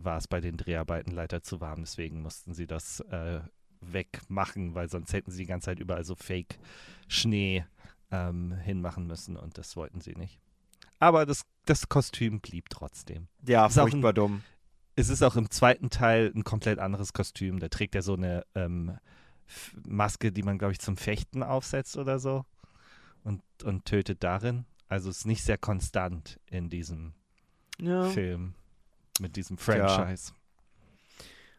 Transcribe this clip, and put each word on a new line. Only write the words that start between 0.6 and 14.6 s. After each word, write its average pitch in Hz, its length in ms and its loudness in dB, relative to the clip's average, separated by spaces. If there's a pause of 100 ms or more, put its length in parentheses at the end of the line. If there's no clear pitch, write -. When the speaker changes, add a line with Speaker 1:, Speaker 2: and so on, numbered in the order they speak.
Speaker 1:
leider 85 300 -6
zu 87 180 -10
warm, 78 200 -8
deswegen 80 420 -8
mussten 78 320 -12
sie 85 120 -8
das, - 340 -8
äh, 85 400 -6 (400)
wegmachen, 92 960 -6
weil 87 140 -4
sonst 85 240 -8
hätten 98 200 -2
sie 90 60 -8
die 92 80 -6
ganze 90 200 -6
Zeit 92 140 -4
überall 87 240 -4
so 90 100 -8
Fake-Schnee, - 1500 -2 (480)
ähm, 87 400 -2
hinmachen 90 540 -4
müssen 82 300 -10
und - 220 -14
das - 180 -14
wollten 85 240 -10
sie - 140 -12
nicht. - 260 -12 (580)
Aber 160 280 10
das, 143 160 -2 (240)
das - 240 2
Kostüm 113 500 2
blieb - 300 -12
trotzdem. - 580 -12 (180)
Speaker 2:
Ja, 117 220 10
Speaker 1:
Ist 110 100 6
auch 147 60 10
Speaker 2:
furchtbar 117 80 6
Speaker 1:
ein, 123 220 4
Speaker 2:
dumm. 104 300 2 (520)